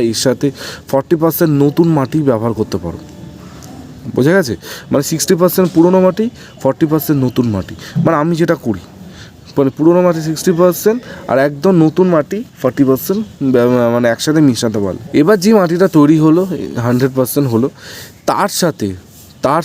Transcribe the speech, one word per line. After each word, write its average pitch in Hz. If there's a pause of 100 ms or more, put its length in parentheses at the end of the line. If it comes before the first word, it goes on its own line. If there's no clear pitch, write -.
এর 110
সাথে 127 (420)
ফর্টি 135
পার্সেন্ট 160 (120)
নতুন 147 (100)
মাটি 135 (120)
ব্যবহার 117
করতে 101
পারো, 82 (1160)
বোঝা 135
গেছে? 131 (380)
মানে 135
সিক্সটি -
পার্সেন্ট 180
পুরনো 180
মাটি, 185 (380)
ফর্টি 135
পার্সেন্ট 151
নতুন 120 (100)
মাটি। 92 (300)
মানে 165
আমি 170
যেটা 170 (120)
করি, 95 (760)
মানে 135
পুরনো 170
মাটি 165
সিক্সটি 160
পার্সেন্ট 180 (300)
আর 123 (100)
একদম 147 (120)
নতুন 180
মাটি 175 (220)
ফর্টি 135
পার্সেন্ট 190 (320)
ব্যব-, 123
মানে 120
একসাথে 156
মিশাতে 113
পারলে। 90 (200)
এবার 202
যে 214
মাটিটা 175 (100)
তৈরি 151
হলো, 160 (440)
হান্ড্রেড 127
পার্সেন্ট 131
হলো, 117 (640)
তার 135 (100)
সাথে, 151 (560)
তার 156